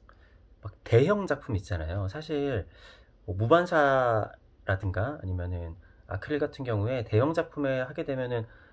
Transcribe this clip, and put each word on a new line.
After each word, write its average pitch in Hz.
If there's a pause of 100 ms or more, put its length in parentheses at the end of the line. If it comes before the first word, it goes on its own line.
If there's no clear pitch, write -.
(640)
막 104 (120)
대형 180
작품 139
있잖아요. 90
사실 143 (580)
뭐 92
무반사라든가 127
아니면은 87 (300)
아크릴 143
같은 147
경우에 117
대형 131
작품에 143
하게 135
되면은 123 (260)